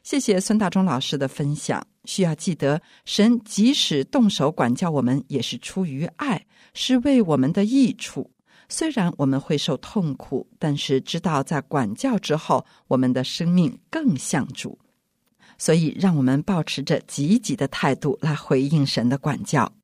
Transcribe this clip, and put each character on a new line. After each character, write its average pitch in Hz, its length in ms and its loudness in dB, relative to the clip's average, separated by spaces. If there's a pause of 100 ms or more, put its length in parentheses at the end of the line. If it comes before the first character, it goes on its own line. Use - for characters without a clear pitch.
谢 - 160 -2
谢 214 220 2
孙 208 180 0
大 202 120 2
中 190 160 2
老 143 120 0
师 135 200 -4
的 139 100 -2
分 147 260 -2
享。 135 320 -6 (200)
需 - 180 -2
要 165 100 2
记 160 220 -4
得， 147 260 0 (220)
神 226 400 4
即 233 300 2
使 143 320 0
动 240 240 4
手 151 200 2
管 127 240 0
教 180 160 -2
我 147 120 0
们， 127 260 0
也 139 140 -4
是 - 160 -6
出 - 280 -6
于 139 200 -6 (100)
爱， 285 300 -4 (280)
是 - 260 0
为 254 220 4
我 165 140 2
们 131 160 2
的 196 140 2
益 240 260 4
处。 - 400 -10 (380)
虽 320 220 -4
然 196 260 0
我 143 80 0
们 135 120 2
会 147 200 -2
受 143 180 -2
痛 156 400 -4
苦， - 320 -8 (100)
但 147 200 -2
是 131 240 0
知 170 180 -6
道 156 240 0
在 165 160 -2
管 123 340 -2
教 247 240 -2
之 151 200 0
后， 139 280 0 (220)
我 - 80 2
们 127 160 2
的 127 140 0
生 170 240 -2
命 175 280 2 (120)
更 277 280 0
像 - 360 -2
主。 - 260 -12 (800)
所 - 180 2
以 160 240 0
让 185 160 4
我 143 60 2
们 131 220 4
保 175 200 0
持 - 180 -6
着 147 200 0
积 156 360 0
极 147 180 -2
的 135 120 -2
态 139 260 -2
度 131 280 -2
来 151 120 0
回 139 280 0
应 143 240 2
神 120 240 0
的 135 80 0
管 131 260 -4
教。 107 300 0 (100)